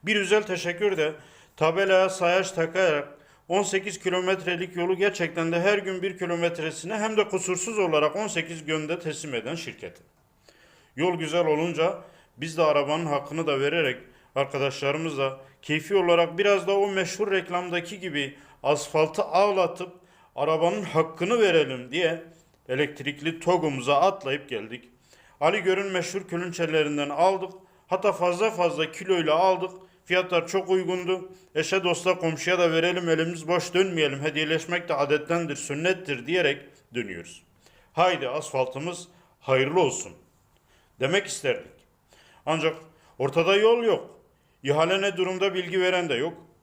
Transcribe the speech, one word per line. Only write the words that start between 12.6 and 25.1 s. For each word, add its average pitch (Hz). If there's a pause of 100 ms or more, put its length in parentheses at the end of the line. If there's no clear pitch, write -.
arabanın 151
hakkını 151
da 139
vererek 143 (380)
arkadaşlarımızla 139 (220)
keyfi 156
olarak 170
biraz 196
da 196
o 202
meşhur 190
reklamdaki 180
gibi 147 (260)
asfaltı 156
ağlatıp 180 (420)
arabanın 160
hakkını 160
verelim 135
diye 165 (460)
elektrikli 147
Tog'umuza 143
atlayıp 147
geldik. 113 (520)